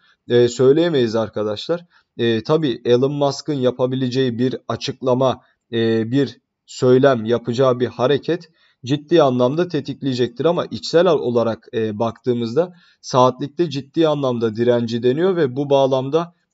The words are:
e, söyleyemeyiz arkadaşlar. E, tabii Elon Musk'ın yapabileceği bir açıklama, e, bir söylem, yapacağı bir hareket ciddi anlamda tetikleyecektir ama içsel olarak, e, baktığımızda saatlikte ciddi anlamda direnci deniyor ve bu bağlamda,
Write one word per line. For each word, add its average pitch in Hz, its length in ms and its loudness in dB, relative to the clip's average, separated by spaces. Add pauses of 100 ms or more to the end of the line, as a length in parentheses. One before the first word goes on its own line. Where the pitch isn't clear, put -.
(280)
e, 120 200 4
söyleyemeyiz 131 680 2
arkadaşlar. 110 680 -4 (300)
E, 117 260 0
tabii 151 420 -2
Elon 123 280 2
Musk'ın 143 420 -4
yapabileceği 127 840 -2
bir 123 180 -2 (120)
açıklama, 123 720 -2 (320)
e, 113 380 0
bir 135 300 -2 (260)
söylem, 131 580 4
yapacağı 120 560 0
bir 123 60 0
hareket 139 640 -2 (340)
ciddi 143 380 2
anlamda 135 460 2
tetikleyecektir 131 760 -4
ama 165 200 0
içsel 160 420 0
olarak, 117 680 0
e, 110 240 -4
baktığımızda 120 760 -2 (260)
saatlikte 135 680 0
ciddi 139 380 -2
anlamda 123 480 -2
direnci 120 460 0
deniyor 160 340 0
ve 135 200 -2
bu 139 140 -4
bağlamda, 139 640 0 (200)